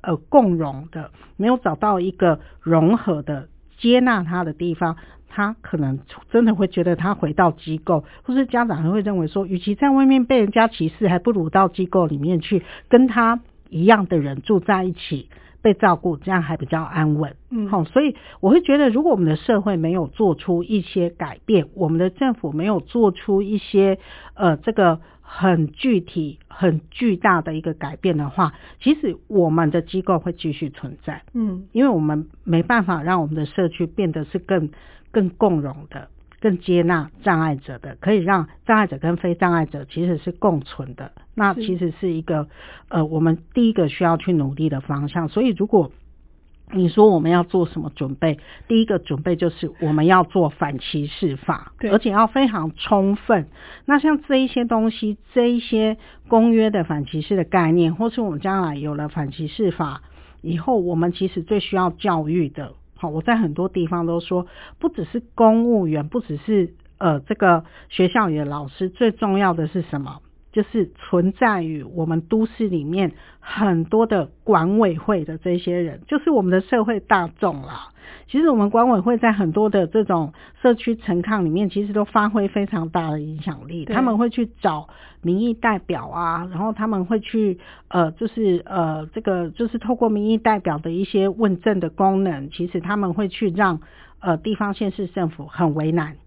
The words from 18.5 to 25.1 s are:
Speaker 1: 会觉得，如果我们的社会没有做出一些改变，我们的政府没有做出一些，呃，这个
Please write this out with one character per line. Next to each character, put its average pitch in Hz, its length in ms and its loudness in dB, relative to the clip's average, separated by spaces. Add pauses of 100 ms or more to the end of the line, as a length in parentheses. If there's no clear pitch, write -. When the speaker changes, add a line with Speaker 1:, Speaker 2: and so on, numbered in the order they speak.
Speaker 1:
会 339 100 8
觉 285 160 2
得， 277 140 4
如 254 120 2
果 330 80 4
我 240 60 4
们 180 80 2
的 156 120 2
社 214 260 0
会 190 160 -2
没 160 120 0
有 175 160 -2
做 202 280 0
出 175 280 -2
一 208 200 -2
些 175 260 -2
改 170 380 -10
变， 185 260 4
我 180 160 -2
们 165 100 0
的 185 120 2
政 247 240 -2
府 147 180 -8
没 160 140 -4
有 208 140 0
做 226 300 2
出 196 300 -2
一 208 160 -4
些， 196 420 2 (360)
呃， 165 240 2
这 - 160 -4
个 170 260 2 (260)